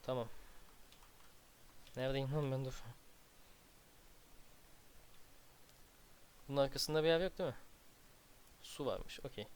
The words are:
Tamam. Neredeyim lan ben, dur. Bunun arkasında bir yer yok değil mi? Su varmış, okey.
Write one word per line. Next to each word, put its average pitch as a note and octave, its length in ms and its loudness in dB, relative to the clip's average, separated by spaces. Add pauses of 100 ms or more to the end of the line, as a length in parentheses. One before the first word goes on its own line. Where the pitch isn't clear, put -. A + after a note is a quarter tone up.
Tamam. B2+ 240 0 (1700)
Neredeyim C3+ 380 4
lan D3 180 4
ben, C3 140 2
dur. B2+ 180 -4 (3750)
Bunun C#3 100 2
arkasında C#3 460 8
bir D#3+ 40 8
yer E3 140 10
yok F#3 160 2
değil F3 120 4
mi? A#2 60 -2 (1040)
Su - 240 -4
varmış, G2 380 0
okey. - 320 -6